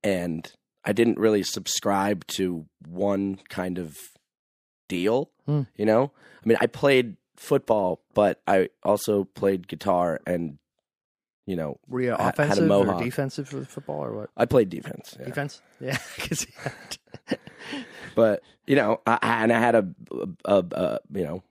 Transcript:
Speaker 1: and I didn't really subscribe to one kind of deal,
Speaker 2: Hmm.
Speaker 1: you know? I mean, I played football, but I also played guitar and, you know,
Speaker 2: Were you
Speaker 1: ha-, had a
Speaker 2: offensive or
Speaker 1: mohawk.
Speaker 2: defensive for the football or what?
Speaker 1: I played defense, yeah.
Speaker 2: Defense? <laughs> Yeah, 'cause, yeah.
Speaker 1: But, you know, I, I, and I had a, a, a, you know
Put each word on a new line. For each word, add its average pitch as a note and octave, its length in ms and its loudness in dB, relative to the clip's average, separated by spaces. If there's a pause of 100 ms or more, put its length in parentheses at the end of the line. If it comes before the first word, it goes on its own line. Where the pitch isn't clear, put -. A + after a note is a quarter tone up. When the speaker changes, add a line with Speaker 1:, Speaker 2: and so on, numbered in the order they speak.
Speaker 1:
and F2 480 -2 (320)
I - 80 -2
didn't A2+ 260 4
really G#2+ 260 2
subscribe G2 840 -2
to F2+ 380 -4 (220)
one G2 520 -2 (100)
kind F2+ 280 -6
of D#2+ 200 -10 (920)
deal, G#2 420 0 (140)
Speaker 2:
Hmm. D3 160 0 (160)
Speaker 1:
you G#2 80 0
know? A#2+ 260 4 (320)
I - 40 -2
mean, A2+ 140 6
I A#2+ 60 2
played B2+ 480 2 (200)
football, G#2+ 640 0 (120)
but G#2 340 2
I F#2+ 220 4 (140)
also G2+ 420 2
played F#2+ 420 0
guitar F2 600 0
and, E2 300 -2 (920)
you F#2+ 80 -4
know, D#2 320 -6
Speaker 2:
Were B2+ 140 -4
you B2 100 0
Speaker 1:
ha-, A2 60 -2
had - 220 0
a D3 40 4
Speaker 2:
offensive F3 200 2
or - 40 4
Speaker 1:
mohawk. G2 360 2
Speaker 2:
defensive C3+ 460 -6
for C3+ 100 -10
the C3 60 -10
football D3 400 -10
or A2+ 80 -8
what? G#2+ 240 -12
Speaker 1:
I A#2 80 4
played A#2 240 2
defense, - 500 -14
yeah. - 60 -14
Speaker 2:
Defense? C#3+ 440 -8
<laughs> - 120 -20
Yeah, C3 160 -6 (200)
'cause, - 280 -6 (840)
yeah. - 80 -4 (800)
Speaker 1:
But, A2 280 2 (220)
you C#3 120 2
know, A2 280 0
I, A#2 160 4
I, A2+ 220 0
and A2+ 80 4
I A2+ 80 4
had A#2 160 4
a, G#2 120 4 (580)
a, G2 260 4
a, - 280 -2 (140)
you F#2+ 100 -4
know E2+ 280 -8